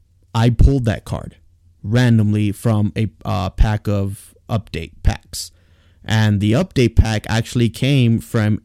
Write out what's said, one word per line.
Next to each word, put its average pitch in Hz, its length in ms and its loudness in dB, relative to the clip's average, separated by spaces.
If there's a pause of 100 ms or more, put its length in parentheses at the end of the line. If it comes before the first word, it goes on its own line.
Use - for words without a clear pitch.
(340)
I 117 160 2
pulled 135 360 2
that 104 200 -4
card - 300 -10 (480)
randomly 107 680 2
from 107 460 -2
a, 107 140 -2 (120)
uh, 95 280 -4
pack 107 360 0
of 101 460 -4 (160)
update - 440 -8 (100)
packs. - 480 -6 (520)
And 107 380 0
the 104 120 2
update 131 420 0
pack 110 340 2
actually 113 400 -2
came 127 500 0
from 107 460 -2